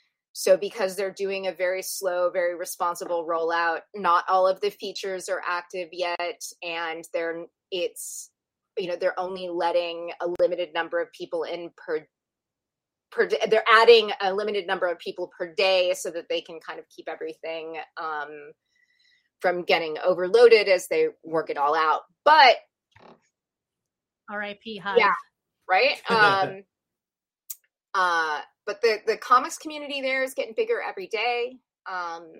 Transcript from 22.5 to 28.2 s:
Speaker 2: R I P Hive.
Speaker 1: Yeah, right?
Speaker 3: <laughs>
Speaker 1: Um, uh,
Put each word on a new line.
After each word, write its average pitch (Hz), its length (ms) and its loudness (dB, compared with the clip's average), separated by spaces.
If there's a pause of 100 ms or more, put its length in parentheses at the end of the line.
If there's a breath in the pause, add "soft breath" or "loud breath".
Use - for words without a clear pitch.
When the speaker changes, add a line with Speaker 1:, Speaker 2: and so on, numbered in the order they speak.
Speaker 2:
R 208 140 -8
I 202 180 -10
P 220 160 -12
Hive. 190 200 -2
Speaker 1:
Yeah, 202 160 4 (560)
right? 214 360 2
Speaker 3:
<laughs> - 40 -8
Speaker 1:
Um, 196 540 4 (1300)
uh, 165 480 0 (240)